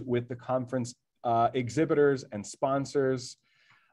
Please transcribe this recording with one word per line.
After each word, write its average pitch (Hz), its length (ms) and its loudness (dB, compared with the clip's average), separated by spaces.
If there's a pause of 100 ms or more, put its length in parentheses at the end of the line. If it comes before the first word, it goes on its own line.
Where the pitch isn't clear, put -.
(120)
with 120 160 0
the 123 100 -10 (120)
conference, 127 400 -2 (320)
uh, 117 260 4 (140)
exhibitors 143 580 2 (120)
and 104 100 -6 (140)
sponsors. 135 800 0 (560)